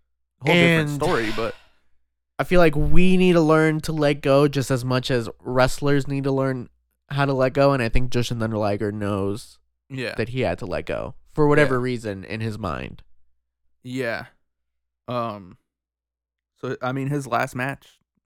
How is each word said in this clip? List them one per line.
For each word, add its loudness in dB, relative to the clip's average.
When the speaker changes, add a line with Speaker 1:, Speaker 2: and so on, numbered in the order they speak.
Speaker 1:
whole 2
different 4
Speaker 2:
And -6
Speaker 1:
story. -2
But -6
Speaker 2:
I -4
feel 4
like 4
we 8
need 4
to 4
learn 2
to -8
let -2
go 4
just -2
as -4
much -2
as -2
wrestlers 0
need -6
to -2
learn -4
how -2
to -2
let 0
go. 4
And -2
I -2
think 4
Jushin -2
Thunder -4
Liger -4
knows -6
Speaker 1:
Yeah. -10
Speaker 2:
that -6
he -6
had -4
to -12
let -8
go -8
for 0
whatever 2
Speaker 1:
Yeah. -2
Speaker 2:
reason -6
in -10
his -6
mind. -8
Speaker 1:
Yeah. -8
Um. -10
So, -8
I -6
mean, -6
his -6
last -4
match -10